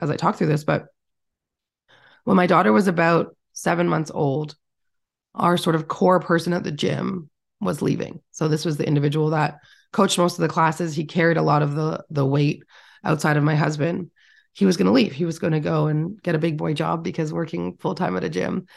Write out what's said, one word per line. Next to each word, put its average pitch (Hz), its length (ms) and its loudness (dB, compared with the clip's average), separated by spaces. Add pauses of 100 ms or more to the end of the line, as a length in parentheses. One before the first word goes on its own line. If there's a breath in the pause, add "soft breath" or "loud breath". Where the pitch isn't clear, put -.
as - 80 -4
I 147 80 -2
talk - 200 -2
through 170 100 0
this. 151 160 0
But - 240 -2 (1400 soft breath)
when 196 140 2
my 180 100 4
daughter 185 260 4
was 208 140 4
about 170 500 2 (200)
seven 175 320 0
months 160 240 -2
old, 151 440 -2 (760)
our 175 240 2
sort 165 200 0
of 156 100 -2
core 185 320 4
person 170 340 0
at 175 120 -2
the 160 80 -6
gym 170 580 -4 (300)
was 175 220 -2
leaving. - 380 -4 (120)
So 160 160 -2
this 156 160 -2
was 151 140 -2
the 156 80 -2
individual 147 440 0
that 151 280 -2 (340 soft breath)
coached 190 260 2
most 175 200 2
of 170 40 -2
the 160 60 2
classes. 160 460 0
He 160 100 -4
carried 165 320 2
a 160 60 0
lot 151 200 4
of 143 140 -2
the, 156 340 -4
the 143 160 0
weight 147 380 0 (400 soft breath)
outside 151 320 0
of 147 80 2
my 156 100 2
husband. 151 560 -2 (440 soft breath)
He 196 120 2
was 185 100 4
gonna 190 160 2
leave. 233 200 4
He 143 120 -4
was 165 140 -4
gonna 160 220 0
go 156 260 0
and 156 340 -2
get 170 140 -4
a 156 60 -2
big 160 180 -2
boy 160 160 -2
job 165 300 -2
because 160 280 -4
working 170 440 -6
full 185 180 -6
time 180 220 -2
at 175 80 -4
a - 40 -2
gym - 380 -4 (100)